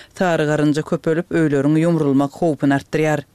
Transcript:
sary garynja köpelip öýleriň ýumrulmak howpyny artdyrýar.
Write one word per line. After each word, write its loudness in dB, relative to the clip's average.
sary 0
garynja 0
köpelip -4
öýleriň 2
ýumrulmak 0
howpyny 0
artdyrýar. -2